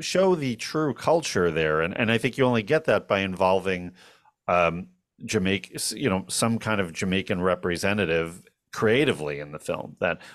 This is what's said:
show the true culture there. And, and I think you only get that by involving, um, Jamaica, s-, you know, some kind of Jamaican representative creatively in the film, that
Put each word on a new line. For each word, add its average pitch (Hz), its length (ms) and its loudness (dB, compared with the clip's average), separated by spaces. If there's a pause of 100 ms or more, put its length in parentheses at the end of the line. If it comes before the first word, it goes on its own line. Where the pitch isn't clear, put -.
show 185 340 2
the 135 220 -2
true 156 380 -2
culture 147 560 2
there. 78 320 2
And, 85 120 -2
and 113 160 0
I 113 60 4
think 120 220 -2
you 131 80 4
only 120 160 2
get 147 240 0
that 104 200 2
by 104 140 2
involving, 92 720 0 (560)
um, 87 380 2 (380)
Jamaica, 98 500 -2
s-, - 180 -6
you 117 180 -2
know, 185 180 0
some 113 300 0
kind 107 220 -2
of 87 120 -4
Jamaican 92 500 -2
representative 90 1000 0 (300)
creatively 107 680 0
in 73 140 -12
the 76 60 -10
film, - 420 -8
that 87 200 -2 (140)